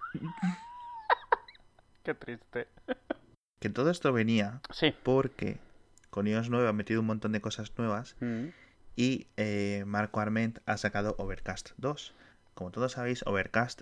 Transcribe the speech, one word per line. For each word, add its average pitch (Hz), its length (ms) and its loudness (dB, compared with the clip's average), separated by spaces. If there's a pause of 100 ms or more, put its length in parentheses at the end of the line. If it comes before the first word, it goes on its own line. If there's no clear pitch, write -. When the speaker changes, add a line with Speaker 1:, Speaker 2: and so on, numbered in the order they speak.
(140)
Speaker 1:
<laughs> - 1900 -4
Qué 156 100 -2
triste. - 540 -8 (920)
Speaker 2:
Que 107 100 -2
todo 127 200 4
esto 170 240 2
venía 113 480 4 (100)
Speaker 1:
Sí. 151 220 4 (100)
Speaker 2:
porque 127 540 2 (520)
con 101 180 0
ios 113 220 2
nueve 120 200 4
han 104 60 2
metido 107 260 0
un 110 60 2
montón 110 240 0
de 107 100 0
cosas 107 360 -6
nuevas 113 420 -2
Speaker 1:
Mm. 117 280 -2 (480)
Speaker 2:
Y, 127 320 2 (100)
eh, 101 500 0
Marco 104 320 0
Arment 110 460 0
ha 107 120 2
sacado 104 400 0
Overcast 95 600 -6
dos. 143 360 -4 (400)
Como 90 160 -8
todos 120 220 -2
sabéis, 123 340 -2
Overcast 101 560 0